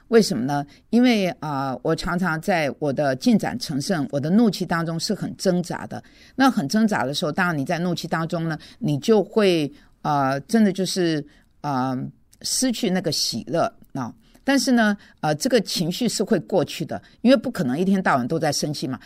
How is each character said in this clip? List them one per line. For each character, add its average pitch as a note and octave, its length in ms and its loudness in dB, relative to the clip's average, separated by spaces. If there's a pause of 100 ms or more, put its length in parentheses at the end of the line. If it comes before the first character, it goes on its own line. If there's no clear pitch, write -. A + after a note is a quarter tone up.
为 A3+ 140 6
什 E3 160 -2
么 A#2+ 60 -2
呢？ C#3+ 200 -2 (260)
因 A#3 120 4
为， A3 260 4 (120)
呃， C#3 420 -4
我 D#3+ 100 0
常 E3+ 240 -2
常 E3 240 -2
在 D#3+ 380 0
我 D3 140 -2
的 C3+ 240 0
进 A#3 200 4
展 A2+ 220 -2
成 C3+ 240 -6
圣， D#3+ 300 -2
我 C#3 80 -2
的 D3+ 100 -2
怒 A3 180 6
气 F#3 160 -2
当 E3 220 -2
中 E3 140 -6
是 - 120 -4
很 - 240 -6
挣 F3+ 240 0
扎 E3+ 280 -6
的。 A#2+ 120 -12 (360)
那 C4+ 120 4
很 D#3 200 0
挣 A3 180 2
扎 D3+ 180 0
的 C3+ 80 -2
时 D#3+ 120 -4
候， D3+ 80 -2
当 F3+ 160 0
然 D#3 100 -2
你 C3+ 60 -2
在 E3 160 -2
怒 F3 120 -2
气 D#3+ 140 -6
当 E3 220 -2
中 E3 200 -4
呢， D3+ 80 -4 (220)
你 D3 200 0
就 G#3 260 4
会， F3+ 440 2 (340)
呃， C#3 400 0
真 A3+ 200 2
的 G3 100 4
就 F#3+ 140 -2
是， D#3+ 400 -2 (360)
呃， C3 360 -2 (440)
失 - 280 -2
去 A3 180 -2
那 F3+ 120 0
个 D#3 100 -2
喜 - 380 -4
乐， D3+ 140 0 (320)
啊。 B2 200 -8 (340)
但 C#4 80 4
是 C4+ 140 0
呢， G#3+ 260 4 (260)
呃， D#3 120 2
这 - 140 -2
个 A#3+ 120 4
情 F3 300 -2
绪 A3 180 -2
是 - 140 -2
会 F#3+ 160 0
过 E3 260 0
去 - 200 -6
的， B2 180 -8 (200)
因 A#3+ 100 6
为 C#4 40 8
不 B3 140 -2
可 F3 140 -2
能 B2+ 120 -2
一 F#3 80 0
天 F#3+ 160 2
到 F#3 160 2
晚 B2 120 0
都 E3 100 -2
在 D3+ 140 0
生 D3+ 200 -4
气 E3 140 -6
嘛。 B2 200 -6